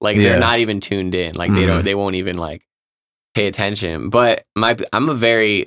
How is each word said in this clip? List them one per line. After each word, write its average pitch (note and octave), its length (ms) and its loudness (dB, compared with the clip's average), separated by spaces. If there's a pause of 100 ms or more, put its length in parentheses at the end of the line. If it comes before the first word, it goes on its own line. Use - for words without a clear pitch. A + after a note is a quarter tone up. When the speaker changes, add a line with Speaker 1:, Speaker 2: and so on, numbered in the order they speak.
Speaker 1:
Like, G#2 160 2
Speaker 2:
Yeah. G2+ 140 6
Speaker 1:
they're F2+ 80 4
not A#2 200 2
even G#2+ 200 0
tuned F#2 360 -4
in. E2+ 200 -2
Like, F2 180 0
they F#2 120 2
don't, F#2 120 2
Speaker 2:
Mm-hmm. E2+ 80 -2
Speaker 1:
they G2 100 0
won't G2 200 -2
even, F#2 220 -4
like, D#2 280 -8 (720)
pay G#2 120 0
attention. F#2+ 640 -4
But A#2+ 360 2 (100)
my, A2+ 200 2 (160)
I'm B2 180 0
a D3+ 40 -2
very, A2+ 540 2